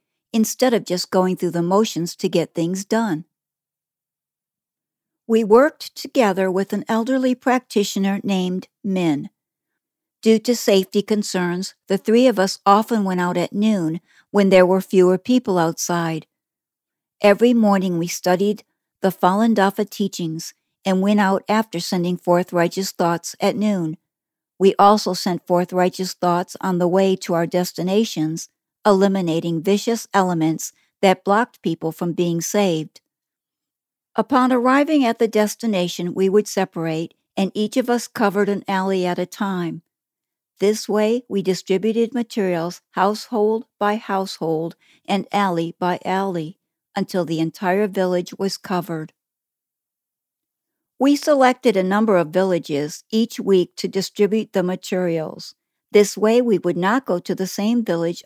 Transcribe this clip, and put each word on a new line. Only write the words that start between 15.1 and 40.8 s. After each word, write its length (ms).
people 400
outside. 680
Every 320
morning 440
we 100
studied 560
the 80
Falun 440
Dafa 340
teachings 640
and 160
went 180
out 300
after 320
sending 340
forth 380
righteous 380
thoughts 500
at 160
noon. 400
We 220
also 340
sent 320
forth 280
righteous 400
thoughts 480
on 160
the 100
way 300
to 160
our 120
destinations, 1000
eliminating 760
vicious 520
elements 580
that 240
blocked 360
people 300
from 220
being 260
saved. 640
Upon 380
arriving 500
at 160
the 80
destination, 840
we 160
would 180
separate, 640
and 180
each 220
of 140
us 180
covered 400
an 220
alley 360
at 140
a 60
time. 560
This 280